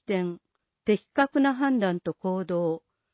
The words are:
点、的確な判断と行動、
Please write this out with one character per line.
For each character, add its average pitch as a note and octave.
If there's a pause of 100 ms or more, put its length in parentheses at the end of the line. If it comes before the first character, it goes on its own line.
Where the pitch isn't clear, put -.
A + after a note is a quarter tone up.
点、 F3+ (460)
的 G#3+
確 C#4
な C4+
判 C4
断 F3+
と E3
行 F#3
動、 E3+ (300)